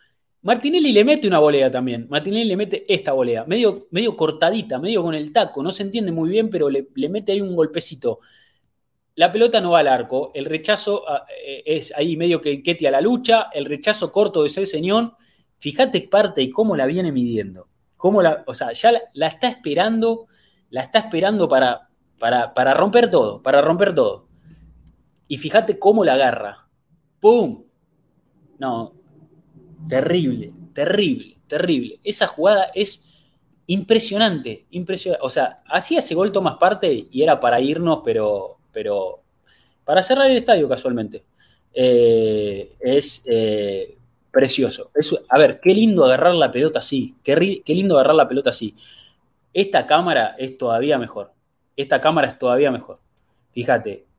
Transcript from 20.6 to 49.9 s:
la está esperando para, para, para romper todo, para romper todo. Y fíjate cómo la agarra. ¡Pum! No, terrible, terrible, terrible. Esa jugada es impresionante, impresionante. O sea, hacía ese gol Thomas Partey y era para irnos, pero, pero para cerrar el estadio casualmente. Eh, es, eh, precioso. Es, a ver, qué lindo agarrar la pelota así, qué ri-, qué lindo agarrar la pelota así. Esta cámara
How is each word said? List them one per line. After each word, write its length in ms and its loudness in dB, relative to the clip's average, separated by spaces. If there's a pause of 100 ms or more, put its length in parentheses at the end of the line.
la 120 -6
está 180 0
esperando 500 -2
para, 400 2 (280)
para, 360 0
para 200 2
romper 380 2
todo, 320 0
para 180 4
romper 320 2
todo. 360 -2 (960)
Y 100 -8
fíjate 400 0
cómo 280 4
la 80 4
agarra. 560 -2 (500)
¡Pum! 460 2 (920)
No, 360 -6 (960)
terrible, 640 -2 (200)
terrible, 720 -2
terrible. 580 -4
Esa 240 -4
jugada 460 2
es 300 -6 (640)
impresionante, 1040 -2
impresionante. 540 -6
O 40 -2
sea, 360 -2
hacía 340 -2
ese 160 -4
gol 160 0
Thomas 260 -2
Partey 540 0
y 100 -2
era 180 4
para 200 2
irnos, 440 -2
pero, 560 -4 (120)
pero 520 -6 (600)
para 180 2
cerrar 300 2
el 60 4
estadio 320 2
casualmente. 560 -6 (480)
Eh, 1080 2
es, 460 -2
eh, 720 -2 (340)
precioso. 640 0
Es, 200 0 (120)
a 100 4
ver, 220 6
qué 140 4
lindo 320 4
agarrar 300 4
la 160 2
pelota 280 -2
así, 440 -6
qué 120 2
ri-, 280 0
qué 100 -2
lindo 220 2
agarrar 200 6
la 120 4
pelota 240 -2
así. 240 -8 (800)
Esta 340 0
cámara 500 2